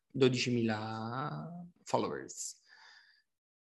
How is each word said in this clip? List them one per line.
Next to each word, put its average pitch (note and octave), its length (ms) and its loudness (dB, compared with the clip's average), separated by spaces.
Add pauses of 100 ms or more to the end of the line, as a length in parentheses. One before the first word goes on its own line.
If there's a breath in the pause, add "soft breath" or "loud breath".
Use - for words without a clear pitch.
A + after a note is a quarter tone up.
dodicimila B2 1400 2 (360)
followers. - 760 -4 (1160 soft breath)